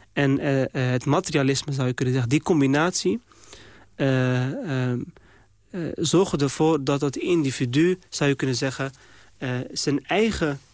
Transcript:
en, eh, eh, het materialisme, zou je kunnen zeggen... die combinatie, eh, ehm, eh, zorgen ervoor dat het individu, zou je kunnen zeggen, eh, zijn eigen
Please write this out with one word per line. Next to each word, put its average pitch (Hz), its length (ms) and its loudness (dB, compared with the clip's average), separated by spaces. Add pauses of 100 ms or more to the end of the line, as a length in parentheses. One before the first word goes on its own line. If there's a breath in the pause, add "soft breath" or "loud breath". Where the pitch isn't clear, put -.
(120)
en, 139 260 2
eh, 135 240 0
eh, 123 100 0
het 127 320 0
materialisme, 139 680 0
zou 135 140 -2
je 127 80 -2
kunnen 127 200 0
zeggen... 123 180 0
die 156 100 2
combinatie, 170 800 2 (720 loud breath)
eh, 127 520 0 (440)
ehm, 120 100 -2 (720 soft breath)
eh, 190 100 -10 (140)
zorgen 175 440 2
ervoor 143 460 2
dat 143 160 0
het 143 160 -2
individu, 156 840 0 (100)
zou 143 220 0
je 139 60 0
kunnen 131 200 -2
zeggen, 135 360 -4 (460 loud breath)
eh, 131 120 -6 (220)
zijn - 340 -2
eigen 170 540 0 (140)